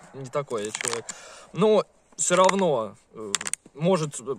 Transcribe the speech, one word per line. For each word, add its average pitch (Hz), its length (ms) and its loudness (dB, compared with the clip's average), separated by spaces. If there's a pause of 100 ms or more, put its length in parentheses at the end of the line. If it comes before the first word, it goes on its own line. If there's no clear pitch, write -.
(160)
не 135 100 -12
такой 123 400 -4
я 110 60 -6
человек. - 340 -6 (480)
Но 208 320 4 (320)
всё 175 180 0
равно, 175 600 2 (180)
э, 107 180 -12 (440)
может 156 440 0 (200)